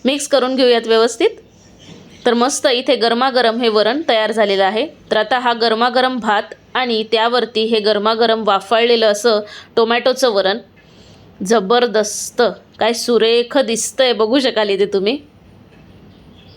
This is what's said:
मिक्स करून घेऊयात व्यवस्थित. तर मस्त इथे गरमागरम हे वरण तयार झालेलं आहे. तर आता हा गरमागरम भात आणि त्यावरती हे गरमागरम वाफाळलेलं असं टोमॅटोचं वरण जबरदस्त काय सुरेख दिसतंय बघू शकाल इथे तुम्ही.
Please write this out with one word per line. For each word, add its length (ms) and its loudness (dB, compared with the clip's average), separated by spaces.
मिक्स 240 -2
करून 280 0
घेऊयात 300 2
व्यवस्थित. 440 2
तर 80 2
मस्त 320 0
इथे 300 0
गरमागरम 640 0
हे 80 0
वरण 400 0
तयार 240 0
झालेलं 320 2
आहे. 220 -2
तर 300 -6
आता 220 0
हा 140 0
गरमागरम 680 0
भात 240 0
आणि 380 -2
त्यावरती 500 0
हे 180 0
गरमागरम 680 0
वाफाळलेलं 600 2
असं 340 2
टोमॅटोचं 540 0
वरण 280 0
जबरदस्त 1000 0
काय 140 0
सुरेख 680 0
दिसतंय 540 -2
बघू 260 0
शकाल 320 -2
इथे 160 0
तुम्ही. 300 -2